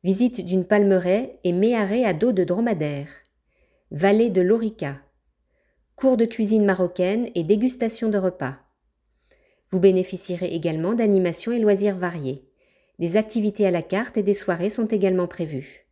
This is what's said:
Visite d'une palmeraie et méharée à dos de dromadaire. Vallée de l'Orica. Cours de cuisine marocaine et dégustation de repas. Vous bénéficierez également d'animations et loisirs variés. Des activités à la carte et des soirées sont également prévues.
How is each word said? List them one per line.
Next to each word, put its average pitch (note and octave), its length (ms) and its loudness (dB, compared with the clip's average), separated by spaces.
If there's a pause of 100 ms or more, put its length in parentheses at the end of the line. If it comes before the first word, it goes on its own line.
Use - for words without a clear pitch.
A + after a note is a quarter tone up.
Visite G3+ 420 0
d'une F3+ 200 0
palmeraie G3 760 2
et F3+ 80 0
méharée G#3+ 540 0
à F#3+ 80 0
dos A3 180 0
de F#3 120 2
dromadaire. D#3+ 680 -2 (800)
Vallée G3+ 400 2
de F#3 120 2
l'Orica. G3 600 0 (960)
Cours C4 220 2
de A3+ 80 4
cuisine A3 380 2
marocaine F#3+ 720 0
et E3+ 100 -2
dégustation A3 680 0
de G#3 80 0
repas. F3+ 400 -4 (1120)
Vous F#3+ 100 -2
bénéficierez F3+ 760 0
également E3 400 -2
d'animations G3+ 580 0
et A#3+ 80 -2
loisirs G3+ 380 2
variés. D#3+ 500 -8 (520)
Des E3+ 180 0
activités G#3+ 480 -2
à F#3 60 2
la E3+ 100 -2
carte - 360 -6
et G#3 60 -2
des G3+ 100 2
soirées F3 360 -2
sont A3 160 -4
également F#3 420 0
prévues. D3+ 640 -10